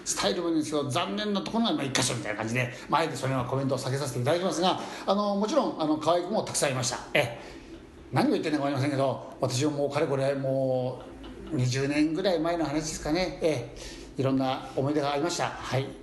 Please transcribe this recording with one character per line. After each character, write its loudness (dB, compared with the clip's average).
ス -2
タ 0
イ 2
ル -2
も 0
い 2
い 2
ん 4
で 2
す -4
け 0
ど、 0
残 0
念 0
な 2
と -6
こ 0
ろ 4
が、 2
ま 0
あ、 0
一 -4
箇 4
所 0
み -4
た -4
い -2
な -4
感 -2
じ -2
で、 0
ま 4
あ、 6
あ 2
え -2
て -4
そ -2
れ 0
は 0
コ -2
メ 0
ン 0
ト 2
を -4
避 -4
け 0
さ -2
せ -6
て -2
い -2
た 4
だ 4
き 0
ま 2
す -2
が、 4
あ 4
の、 2
も 2
ち -2
ろ 4
ん、 -4
あ 2
の、 4
可 4
愛 4
い -4
子 -6
も 2
た -6
く -2
さ 2
ん 2
い -2
ま 0
し 0
た。 -4
え 6
え。 -4
何 4
を 4
言 2
っ -4
て 0
ん 2
の 2
か 0
わ 2
か 0
り -
ま 0
せ 2
ん 2
け 0
ど、 0
私 0
は 4
も 0
う 0
か 0
れ 4
こ 0
れ、 2
も 0
う、 -2
二 2
十 2
年 2
ぐ 0
ら 4
い 2
前 2
の 0
話 -2
で 2
す -8
か 0
ね。 0
え 0
え。 -4
い 2
ろ 2
ん 2
な 0
思 0
い 0
出 2
が 0
あ 0
り 0
ま 0
し -2
た。 0
は -2
い。 0